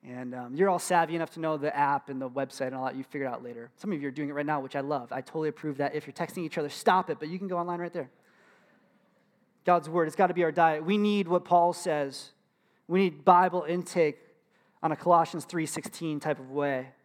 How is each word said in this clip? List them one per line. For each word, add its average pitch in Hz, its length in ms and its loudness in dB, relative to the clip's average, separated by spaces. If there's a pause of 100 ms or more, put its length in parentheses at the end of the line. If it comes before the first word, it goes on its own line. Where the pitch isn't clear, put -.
And, 123 260 -10
um, 127 220 -10
you're 190 140 4
all 175 100 2
savvy 165 380 2
enough 165 140 -4
to 165 100 -10
know 156 160 0
the 143 180 -2
app 143 340 0
and 135 120 -8
the 131 80 -6
website 131 380 -4
and 131 80 -6
all 131 100 -6
that. 131 100 -4
You 131 80 -8
figure 139 240 -6
it - 20 -2
out 123 140 -8
later. 120 320 -14
Some 202 160 -6
of 151 100 -2
you 143 60 -4
are 135 40 -4
doing 143 180 -6
it 147 40 -10
right 143 120 -2
now, 151 160 0
which 135 160 -6
I - 20 0
love. 135 320 -4
I 131 80 -4
totally 156 300 -4
approve 147 280 -6
that. 143 180 -2
If 151 120 -6
you're 135 60 -16
texting 170 320 -6
each 156 120 -6
other, 147 120 -4
stop 180 400 2
it, 151 100 -4
but 156 80 -8
you 170 100 -8
can 190 120 -8
go 180 80 -2
online 175 220 -4
right 175 120 -6
there. 151 180 -8 (1600)
God's 170 240 4
word, 165 180 2
it's 156 80 -8
gotta 180 180 4
be 170 120 2
our 160 60 2
diet. 160 340 2
We 196 120 2
need 208 300 2
what 175 160 2
Paul 175 300 4
says. 147 580 -4 (560)
We 180 120 2
need 151 260 0
Bible 180 420 8
intake 175 500 0 (640)
on 156 120 0
a - 20 0
Colossians 165 480 2
three 165 220 -4
sixteen 151 560 -6
type 151 180 -2
of 131 120 -16
way. 139 360 -2 (180)